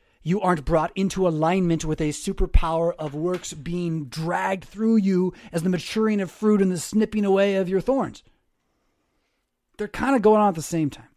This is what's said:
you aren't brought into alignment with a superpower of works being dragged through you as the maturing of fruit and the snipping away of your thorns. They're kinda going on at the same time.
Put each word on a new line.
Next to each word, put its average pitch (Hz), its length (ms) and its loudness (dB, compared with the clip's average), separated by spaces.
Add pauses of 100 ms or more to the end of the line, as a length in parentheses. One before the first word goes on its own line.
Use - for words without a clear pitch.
(280)
you 190 140 0
aren't 180 240 0
brought 160 280 0
into 190 320 0
alignment 165 600 0
with 156 160 -4
a 151 80 -2
superpower 170 880 0
of 151 160 -8
works 175 400 -6
being 160 500 -6
dragged 175 600 -4
through 220 320 0
you 185 360 2 (200)
as 165 100 -4
the 185 80 0
maturing 214 500 0
of 185 100 -4
fruit 214 300 2
and 190 100 4
the 180 80 -2
snipping 214 460 -2
away 196 320 4
of 190 120 0
your 190 120 0
thorns. 240 420 -2 (1600)
They're 208 100 -6
kinda 262 300 0
going 214 240 6
on 208 60 4
at 185 60 0
the 160 60 -8
same 156 300 -2
time. - 260 -14